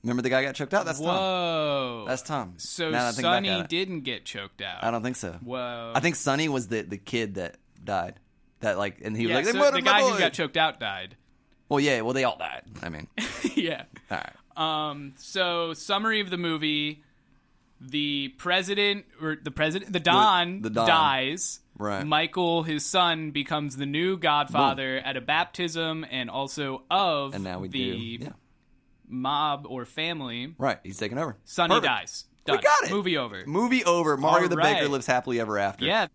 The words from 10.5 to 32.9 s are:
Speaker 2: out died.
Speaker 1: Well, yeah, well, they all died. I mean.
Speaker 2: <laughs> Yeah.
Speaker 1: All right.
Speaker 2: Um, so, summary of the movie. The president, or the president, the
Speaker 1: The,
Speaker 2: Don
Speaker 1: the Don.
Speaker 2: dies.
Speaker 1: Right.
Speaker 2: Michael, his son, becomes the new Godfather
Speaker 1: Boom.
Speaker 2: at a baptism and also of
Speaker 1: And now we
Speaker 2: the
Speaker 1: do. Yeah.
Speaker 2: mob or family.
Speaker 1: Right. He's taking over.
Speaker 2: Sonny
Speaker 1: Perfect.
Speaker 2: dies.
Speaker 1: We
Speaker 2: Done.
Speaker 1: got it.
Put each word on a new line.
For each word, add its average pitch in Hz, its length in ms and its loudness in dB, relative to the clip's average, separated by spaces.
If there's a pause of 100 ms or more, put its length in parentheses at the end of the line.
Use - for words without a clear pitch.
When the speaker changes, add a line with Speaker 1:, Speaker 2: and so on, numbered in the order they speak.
Speaker 2:
out 160 220 2
died. 98 360 -8 (540)
Speaker 1:
Well, 143 100 4
yeah, 139 220 4
well, 120 120 0
they 131 100 2
all 117 140 0
died. 67 260 -10 (180)
I 85 80 -6
mean. 78 240 -10
Speaker 2:
<laughs> - 40 -8 (380)
Yeah. 165 280 -2 (280)
Speaker 1:
All 92 60 -4 (400)
right. 156 340 -2
Speaker 2:
Um, 143 260 -12
so, 170 560 -2
summary 208 480 0
of 190 80 -4
the 180 80 -2
movie. 151 680 -2 (800)
The 143 560 -2
president, 196 680 0 (160)
or 156 140 -2
the 151 160 -10
president, 160 420 0
the 180 60 0
Speaker 1:
The, 151 60 -4
Speaker 2:
Don 185 560 4
Speaker 1:
the 220 100 -4
Don. 117 160 4
Speaker 2:
dies. 147 720 2 (180)
Speaker 1:
Right. 104 280 -2
Speaker 2:
Michael, 165 580 2
his 156 220 -2
son, 165 460 2
becomes 147 460 -4
the 139 80 -4
new 170 320 0
Godfather 139 800 2
Speaker 1:
Boom. 131 80 -6
Speaker 2:
at 135 120 -4
a 123 40 -6
baptism 160 880 -2
and 123 200 -6
also 135 600 -6
of 160 460 0
Speaker 1:
And 98 80 -6
now 92 160 -6
we 95 80 -8
Speaker 2:
the 127 240 -4
Speaker 1:
do. 92 60 -6 (280)
Yeah. 147 40 -10 (800)
Speaker 2:
mob 143 600 -2
or 123 160 -8
family. 147 720 -6
Speaker 1:
Right. 127 260 0
He's 95 140 -12
taking 107 220 -4
over. 151 260 -4
Speaker 2:
Sonny 170 300 0
Speaker 1:
Perfect. 240 100 2
Speaker 2:
dies. 107 400 -2 (220)
Speaker 1:
We 147 60 2
Speaker 2:
Done. 139 100 0
Speaker 1:
got 294 260 6
it. - 20 -2